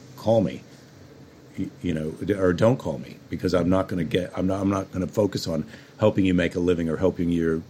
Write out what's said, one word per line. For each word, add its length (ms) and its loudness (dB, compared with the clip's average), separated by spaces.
call 240 2
me, 180 -4
y-, 120 -6
you 140 -2
know, 160 -4
d-, 120 0
or 180 4
don't 240 4
call 220 -6
me, 180 -14
because 240 -2
I'm 160 2
not 180 2
gonna 160 -2
get, 320 -2
I'm 100 -2
not, 140 0
I'm 80 0
not 240 -2
gonna 140 -2
focus 420 -2
on 160 -4
helping 280 4
you 80 4
make 200 2
a 60 -2
living 300 0
or 80 -2
helping 320 0
your, 400 0